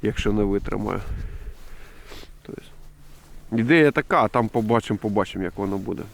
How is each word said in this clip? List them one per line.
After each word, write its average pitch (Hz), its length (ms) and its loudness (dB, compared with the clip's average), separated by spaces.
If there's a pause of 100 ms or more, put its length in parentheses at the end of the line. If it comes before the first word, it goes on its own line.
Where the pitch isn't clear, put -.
якщо 107 300 0
не 104 100 2
витримаю. 101 580 -2 (1400)
Тобто, - 200 -14 (880)
ідея 143 380 6
така, 147 340 2
а 104 40 2
там 113 200 2
побачимо, 110 540 2
побачимо, 101 420 0
як 87 120 -6
воно 98 220 -2
буде. 92 240 -6 (120)